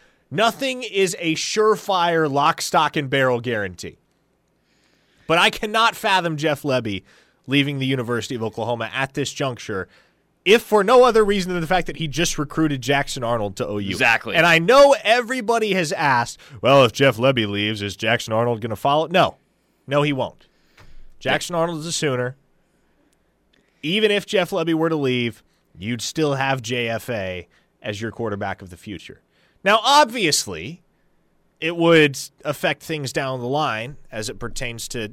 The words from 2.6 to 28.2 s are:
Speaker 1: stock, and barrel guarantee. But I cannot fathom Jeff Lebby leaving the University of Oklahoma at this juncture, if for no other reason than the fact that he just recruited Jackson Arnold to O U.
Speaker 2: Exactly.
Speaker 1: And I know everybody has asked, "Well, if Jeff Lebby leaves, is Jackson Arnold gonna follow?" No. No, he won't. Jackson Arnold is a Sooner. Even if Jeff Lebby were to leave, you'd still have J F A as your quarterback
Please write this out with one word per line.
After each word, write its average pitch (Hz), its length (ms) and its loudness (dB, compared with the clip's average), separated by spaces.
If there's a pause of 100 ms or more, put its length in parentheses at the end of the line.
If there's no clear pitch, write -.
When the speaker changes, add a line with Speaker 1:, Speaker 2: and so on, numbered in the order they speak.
Speaker 1:
stock, 160 360 0
and 143 120 -4
barrel 131 300 2
guarantee. 101 580 -6 (1300)
But 165 120 2
I 202 120 4
cannot 220 460 0
fathom 180 400 0
Jeff 147 280 -2
Lebby 117 400 -2 (440)
leaving 139 320 0
the 131 60 -2
University 123 500 -2
of 113 80 -6
Oklahoma 113 500 -4
at 135 200 -4
this 139 180 -4
juncture, 113 560 -6 (560)
if 220 180 4
for 208 220 2
no 247 220 6
other 220 180 6
reason 196 300 -2
than 175 80 -2
the 151 60 -6
fact 180 200 0
that 151 80 -10
he 160 120 -6
just 151 300 -2
recruited 147 440 -2
Jackson 139 420 -2
Arnold 113 320 -2
to 127 100 -4
O 104 120 -6
U. 98 120 -4
Speaker 2:
Exactly. 113 460 0
Speaker 1:
And 165 100 4
I 165 140 6
know 269 420 8
everybody 233 720 0
has 175 180 -2
asked, 131 460 0 (220)
"Well, 135 220 8
if 113 80 4
Jeff 135 240 4
Lebby 120 320 2
leaves, 101 340 -2
is 101 140 -6
Jackson 113 380 -2
Arnold 117 260 0
gonna 110 160 -6
follow?" 151 320 0
No. 170 300 2 (500)
No, 143 140 0
he 147 100 0
won't. 127 360 -6 (720)
Jackson 151 360 -4
Arnold 165 240 -2
is 151 60 -10
a 170 80 -8
Sooner. 127 420 -4 (1500)
Even 202 300 0
if 202 140 0
Jeff 185 240 0
Lebby 165 240 0
were 160 160 0
to 160 80 -2
leave, 123 440 -2 (360)
you'd 110 240 -6
still 147 340 -2
have 135 260 -2
J 120 280 -4
F 113 200 -6
A 92 380 -6 (340)
as 104 200 -8
your 113 100 -8
quarterback 101 500 -6